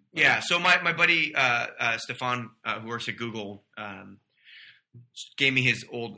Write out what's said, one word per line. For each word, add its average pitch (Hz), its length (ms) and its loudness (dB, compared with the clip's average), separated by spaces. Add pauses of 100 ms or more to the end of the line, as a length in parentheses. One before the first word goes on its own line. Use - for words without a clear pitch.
(140)
Yeah. 139 260 4
So 175 180 0
my, 180 240 4
my 170 120 2
buddy, 165 420 2
uh, 120 320 2 (100)
uh, 117 200 0
Stefan, 123 540 -4 (120)
uh, 110 160 -4
who 110 80 -10
works 117 220 -6
at 101 80 -8
Google, 107 480 -8 (120)
um, 98 420 -12 (1160)
gave 135 160 4
me 127 100 2
his 120 280 0
old, 117 260 -8